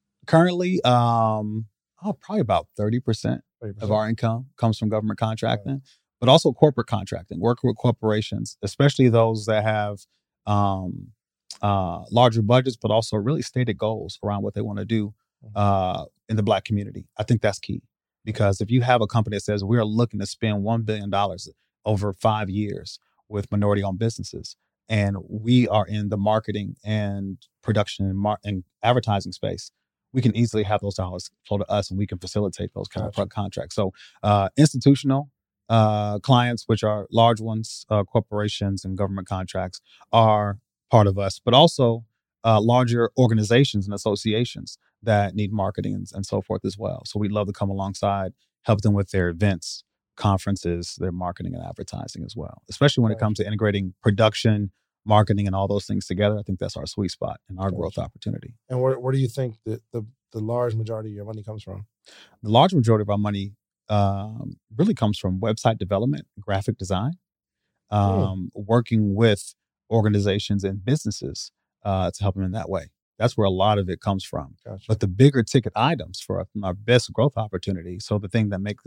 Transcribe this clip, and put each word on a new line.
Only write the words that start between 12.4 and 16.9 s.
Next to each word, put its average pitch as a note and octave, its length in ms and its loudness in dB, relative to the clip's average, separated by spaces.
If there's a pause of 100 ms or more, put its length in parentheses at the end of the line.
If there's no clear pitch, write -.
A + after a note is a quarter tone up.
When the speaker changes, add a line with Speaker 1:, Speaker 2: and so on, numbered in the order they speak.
Speaker 1:
budgets, B2 340 2
but G#2+ 140 -4
also A2 260 0
really B2 260 -2
stated A#2 360 -4
goals A2 460 -6
around G2+ 180 -4
what G2+ 120 -6
they G2+ 80 -6
wanna G#2 220 -6
do, G#2+ 300 -2 (300)
Speaker 2:
Mm-hmm. G#2+ 120 -20
Speaker 1:
uh, G2 480 0 (240)
in A2 80 -2
the G#2+ 60 0
Black G2+ 220 2
community. G2+ 440 -6 (100)